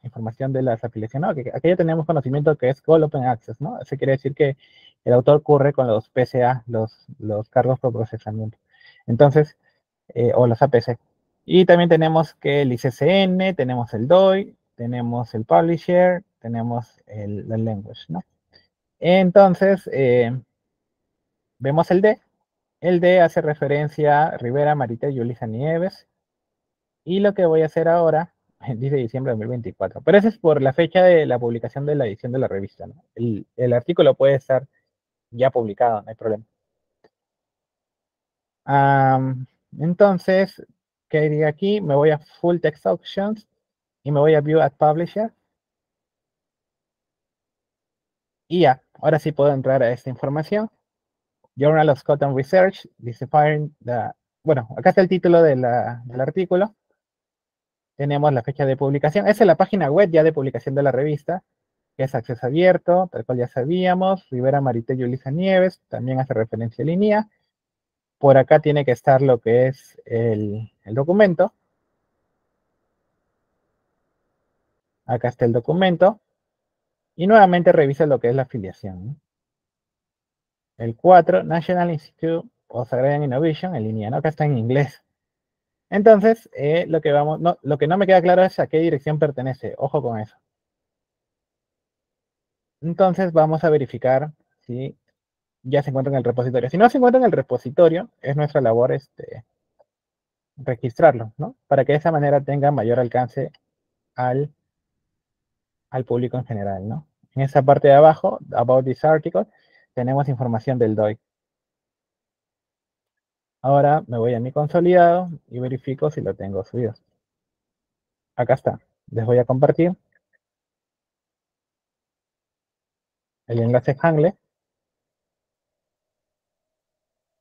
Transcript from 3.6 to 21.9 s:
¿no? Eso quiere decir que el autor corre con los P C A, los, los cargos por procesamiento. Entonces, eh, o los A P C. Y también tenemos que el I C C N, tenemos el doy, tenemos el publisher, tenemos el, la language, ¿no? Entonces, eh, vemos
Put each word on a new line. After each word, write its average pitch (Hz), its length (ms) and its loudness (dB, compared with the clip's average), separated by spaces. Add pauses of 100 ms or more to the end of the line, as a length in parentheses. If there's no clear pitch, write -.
¿no? 131 180 -10
Eso 135 180 -12
quiere 135 160 0
decir 135 200 -4
que 139 240 -2 (460)
el 120 100 2
autor 143 300 4
corre 143 300 2
con 131 120 -2
los 110 240 -2
P 127 160 -2
C 123 180 -2
A, 123 220 0
los, 110 400 -6 (140)
los 104 300 -8
cargos 127 300 0
por 123 140 -4
procesamiento. 110 640 -10 (480)
Entonces, 143 520 2 (500)
eh, 120 260 -2
o 123 140 4
los 113 160 0
A 139 60 0
P 120 120 2
C. 117 160 -8 (460)
Y 180 220 4
también 175 240 6
tenemos 160 460 2
que 143 280 -2
el 127 100 0
I 117 60 -4
C 135 100 -4
C 185 340 0
N, 185 300 -2
tenemos 123 400 -6
el 113 140 -6
doy, 190 500 2 (160)
tenemos 120 640 -8
el 110 100 -6
publisher, 175 800 0 (160)
tenemos 117 680 -8
el, 104 420 -12
la 110 100 -6
language, 110 500 -8
¿no? 175 160 -10 (760)
Entonces, 190 960 4
eh, 123 420 2 (1200)
vemos 147 320 -2